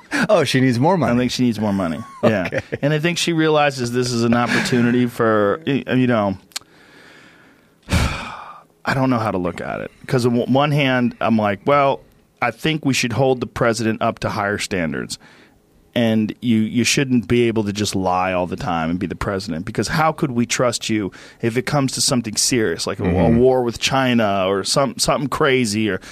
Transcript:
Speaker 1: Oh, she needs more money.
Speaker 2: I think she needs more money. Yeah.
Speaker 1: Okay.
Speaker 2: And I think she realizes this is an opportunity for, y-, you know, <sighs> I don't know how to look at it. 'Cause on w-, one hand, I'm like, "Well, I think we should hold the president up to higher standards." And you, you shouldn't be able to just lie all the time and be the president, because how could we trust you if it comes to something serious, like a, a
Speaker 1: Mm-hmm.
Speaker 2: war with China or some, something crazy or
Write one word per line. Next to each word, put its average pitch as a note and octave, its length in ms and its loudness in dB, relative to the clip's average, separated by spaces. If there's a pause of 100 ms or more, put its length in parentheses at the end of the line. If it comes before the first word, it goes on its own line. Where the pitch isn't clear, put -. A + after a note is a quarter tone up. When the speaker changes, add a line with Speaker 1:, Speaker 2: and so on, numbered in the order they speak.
(280)
Speaker 1:
Oh, E3+ 160 4
she C3 160 0
needs B2+ 180 2
more E3+ 200 2
money. A#2+ 160 0
Speaker 2:
I - 20 2
think B2 160 0
she B2+ 120 -2
needs A2+ 140 0
more G#2 140 -2
money. E2+ 260 -2 (240)
Yeah. G#2+ 300 2
Speaker 1:
Okay. - 80 -4 (220)
Speaker 2:
And D3 100 0
I D3+ 60 0
think E3+ 180 -2
she - 160 -2
realizes D3 580 2
this B2 220 0
is A#2 100 0
an A#2 120 4
opportunity A#2+ 720 2
for, A2 600 2
y-, C#3 220 0
you B2+ 180 2
know, G#2 300 0 (1500)
<sighs> - 0 -
I - 1080 -4
don't C3 160 2
know B2 80 2
how A2 120 0
to F#2+ 80 -2
look F2 240 -4
at G#1+ 180 -6
it. - 100 -10 (160)
'Cause B2 200 2
on B2 100 4
w-, A#2+ 160 2
one C#3+ 200 4
hand, B2+ 500 2
I'm A2 160 2
like, G2+ 260 0
"Well, C#3 360 2 (420)
I A#2+ 80 0
think D#3 340 -4
we C3+ 100 2
should A#2+ 200 -2
hold C3 260 2
the B2+ 60 -4
president A2+ 560 0
up A2+ 180 -2
to - 80 -4
higher G2+ 300 -2
standards." D2 600 -4 (760)
And A2 460 0
you, A#2 180 2
you A2 260 0
shouldn't B2+ 420 0
be A#2+ 220 2
able A2 160 0
to G2+ 80 -2
just G2+ 240 -4
lie F#2 360 0
all F2+ 140 0
the F2 100 -6
time E2 340 -2
and F2+ 80 -2
be F#2 100 -4
the E2 80 -8
president, F#2+ 480 -6
because G#2+ 240 -4
how D#3+ 240 0
could D#3 180 -4
we A#2+ 160 0
trust - 420 -2
you G#2+ 220 -2 (300)
if A#2 160 -2
it B2+ 60 0
comes C#3 300 0
to - 80 -6
something A2+ 360 0
serious, G#2+ 500 0
like F#2+ 140 -6
a, G#2 40 -4
a - 20 2
Speaker 1:
Mm-hmm. F#2 320 4
Speaker 2:
war B2+ 260 4
with A#2 160 -4
China A#2 680 0
or F#2+ 160 0
some, C#3 360 0
something C#3+ 300 0
crazy A#2 600 0
or F#2 100 -4 (120)